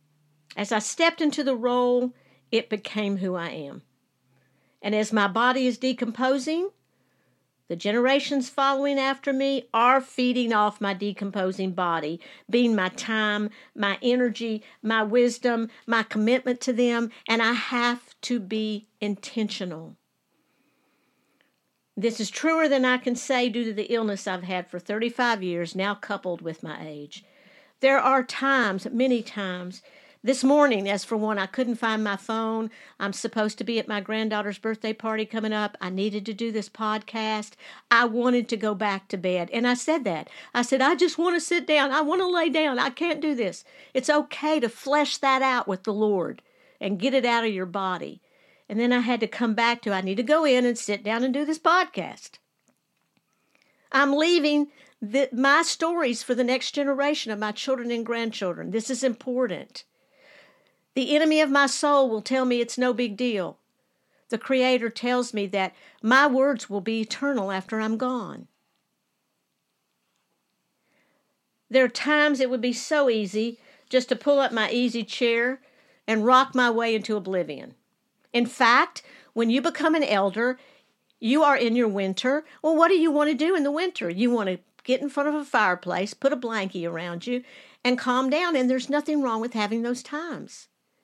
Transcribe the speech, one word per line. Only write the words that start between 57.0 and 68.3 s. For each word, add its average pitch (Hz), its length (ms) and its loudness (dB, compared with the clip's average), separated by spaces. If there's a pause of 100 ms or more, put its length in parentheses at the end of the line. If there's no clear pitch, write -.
of 208 60 -6
my 214 140 -4
children 240 380 -4
and 233 140 -2
grandchildren. 214 640 -4
This 220 200 -4
is 247 120 -4
important. 247 840 -4 (1080)
The 269 200 0
enemy 311 260 4
of 294 100 2
my 277 160 4
soul 277 440 2
will 214 100 -2
tell 262 240 0
me 240 160 0
it's 233 160 -4
no 247 160 0
big 233 240 -4
deal. 214 420 -4 (720)
The 226 100 -4
Creator 254 520 0
tells 247 420 -2
me 208 140 -4
that 190 260 -2 (300)
my 262 240 6
words 269 420 2
will 202 120 -4
be 226 200 -4
eternal 220 520 -2
after 190 280 -4
I'm 220 160 -2
gone. 233 520 -6 (3250)